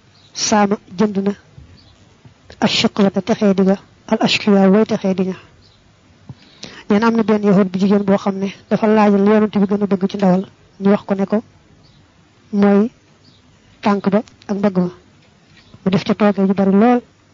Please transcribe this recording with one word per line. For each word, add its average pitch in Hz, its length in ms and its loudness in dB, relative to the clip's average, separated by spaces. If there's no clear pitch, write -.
saama 208 420 0
jënd 208 260 0
na, 202 80 -2
ak 214 100 0
shiqwata 202 520 -2
texee 208 320 0
di 190 100 2
ga, 190 140 0
al 226 140 0
ashqiya 196 480 2
way 214 160 4
texee 196 280 -4
di 185 160 -2
ña. 180 60 -8
Nee 208 100 2
na 233 80 0
am 226 80 0
na 226 80 0
benn 208 200 -2
yahud 202 280 2
bu 185 80 -6
jigéen 202 240 2
boo 196 140 0
xam 190 200 -4
ne 196 140 -6
dafa 214 180 0
laajal 208 380 2
Yonent 214 320 2
bi 202 80 2
gën 208 180 -2
a 196 40 -2
bëgg 190 220 -2
ci 208 80 -12
ndawal, 190 280 0
ñu 196 80 0
wax 202 160 0
ko 208 100 -4
ne 196 100 -4
ko 208 160 -2
mooy 202 400 2
tànk 202 280 -2
ba 202 140 0
ak 202 100 -6
mbagg 202 200 -4
ma. 180 120 -2
Mu 185 60 -2
def 190 120 -2
ca 214 120 -2
tooke 202 320 0
ju 196 60 0
bari 196 180 0
lool, 240 300 2